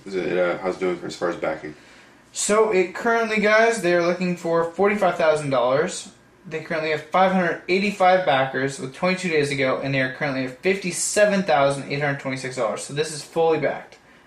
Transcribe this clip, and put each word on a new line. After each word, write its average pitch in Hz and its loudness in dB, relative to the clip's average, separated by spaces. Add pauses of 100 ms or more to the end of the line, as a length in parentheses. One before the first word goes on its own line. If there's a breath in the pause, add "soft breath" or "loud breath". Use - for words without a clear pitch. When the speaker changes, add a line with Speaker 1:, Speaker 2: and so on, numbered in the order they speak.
Speaker 1:
Is 98 -8
it, 90 -2
uh, 87 2
how's 90 -2
it - -8
doing 90 -2
as 92 -10
far 87 -2
as 82 -4
backing? 76 -6 (560 loud breath)
Speaker 2:
So 214 2
it 185 0
currently, 226 0
guys, 220 4
they're 175 4
looking 180 0
for 165 0
forty-five 196 0
thousand 151 2
dollars. 131 0 (380)
They 156 -8
currently 160 -4
have 151 -4
five 185 2
hundred 175 0
eighty-five 185 4
backers 135 0
with 135 -10
twenty-two 180 -2
days 147 2
to 139 -4
go, 131 0
and 139 -4
they 135 0
are 131 -2
currently 131 -4
at - -12
fifty-seven 196 0
thousand 139 2
eight 143 -4
hundred 139 -2
twenty-six 131 -8
dollars. 127 -2
So 139 -12
this 156 -4
is 147 -10
fully 165 0
backed. - -4 (300 loud breath)